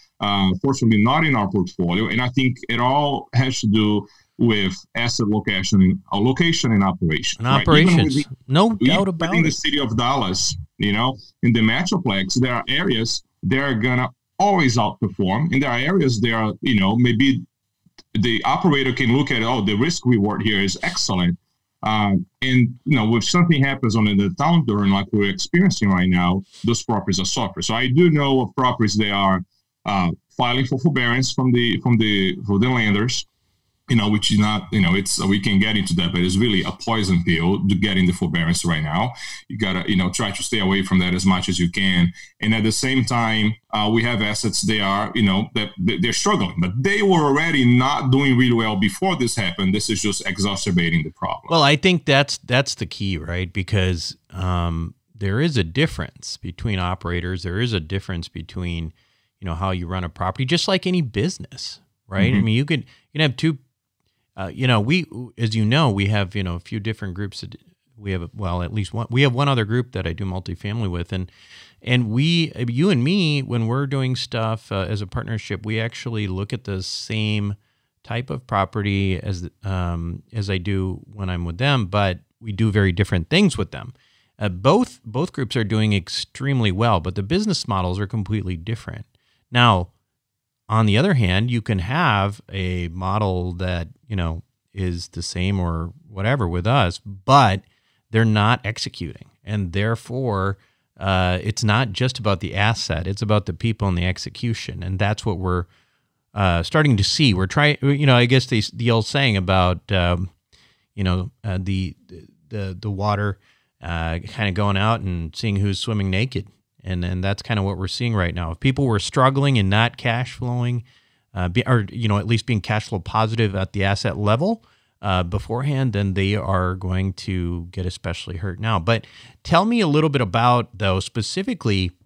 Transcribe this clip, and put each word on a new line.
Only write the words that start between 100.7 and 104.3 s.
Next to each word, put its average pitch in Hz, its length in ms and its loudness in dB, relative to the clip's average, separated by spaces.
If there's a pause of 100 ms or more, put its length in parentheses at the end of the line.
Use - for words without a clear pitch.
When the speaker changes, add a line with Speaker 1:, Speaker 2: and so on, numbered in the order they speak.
Speaker 2:
uh, 92 440 0
it's - 220 -4
not 104 280 2
just 127 260 -4
about 101 220 -2
the - 140 -8
asset, 90 520 -2
it's - 160 -4
about 104 240 0
the 90 80 -6
people 107 340 -2
and 90 80 0
the 87 80 0
execution. - 800 -6